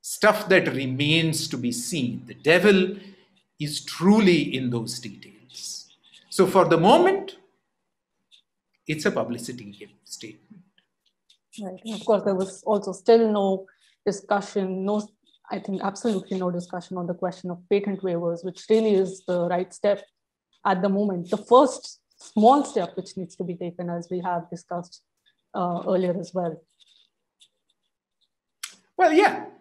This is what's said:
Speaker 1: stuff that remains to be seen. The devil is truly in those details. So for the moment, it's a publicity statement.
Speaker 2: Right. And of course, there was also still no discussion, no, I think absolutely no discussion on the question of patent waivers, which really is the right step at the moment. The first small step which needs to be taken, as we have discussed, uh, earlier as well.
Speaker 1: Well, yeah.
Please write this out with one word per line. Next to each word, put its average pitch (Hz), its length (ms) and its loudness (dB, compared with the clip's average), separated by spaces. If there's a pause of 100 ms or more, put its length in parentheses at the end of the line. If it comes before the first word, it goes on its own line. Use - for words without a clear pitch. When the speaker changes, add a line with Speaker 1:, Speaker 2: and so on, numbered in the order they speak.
Speaker 1:
stuff - 460 0
that 175 220 4
remains 147 800 0
to 139 80 -6
be 120 160 -4
seen. 123 540 -6
The - 80 -18
devil 180 600 4 (640)
is 147 260 -8
truly 180 720 4
in 127 140 -4
those 113 280 -6
details. - 960 -18 (360)
So - 180 2
for 180 180 4
the 160 120 4
moment, 339 600 4 (1500)
it's 151 180 -6
a 202 60 2
publicity 120 760 -8 (160)
statement. - 600 -20 (1000)
Speaker 2:
Right. 190 240 -12
And 226 80 -10
of 196 100 -10
course, 202 200 2
there 196 120 0
was 190 280 -6
also 202 280 -2
still 226 400 4
no 190 360 0 (380)
discussion, 190 760 -4
no, 208 240 -2 (420)
I 185 100 -8
think 190 220 -6
absolutely 196 580 -4
no 180 120 -2
discussion 175 460 -8
on 175 100 -6
the 175 60 -6
question 180 380 -8
of 175 80 -10 (100)
patent 202 320 0
waivers, 170 420 -4
which 185 260 -12
really 220 260 4
is 185 300 -2
the 175 220 -2
right 180 260 -4
step 202 300 -2 (640)
at 190 160 2
the 202 80 0
moment. 196 400 -2
The 208 80 -2
first - 640 2 (160)
small 269 480 4
step 185 320 -6
which 180 180 -12
needs 180 220 -12
to 185 80 -8
be 175 100 -8
taken, 175 340 -10
as 170 220 -10
we 180 100 -6
have 175 280 -6
discussed, 175 540 -12 (500)
uh, 175 340 -4
earlier 180 320 0
as 170 140 -12
well. 170 280 -6 (2250)
Speaker 1:
Well, 330 160 4
yeah. 392 320 4 (160)